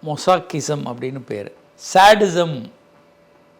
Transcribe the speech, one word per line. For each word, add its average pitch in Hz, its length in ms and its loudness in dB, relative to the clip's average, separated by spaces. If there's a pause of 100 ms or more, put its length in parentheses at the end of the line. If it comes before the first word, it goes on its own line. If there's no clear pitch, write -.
மொசாக்கிசம் 151 800 -4
அப்படின்னு 127 400 -10
பேரு. 101 320 -12 (360)
சாடிசம், 180 760 4 (880)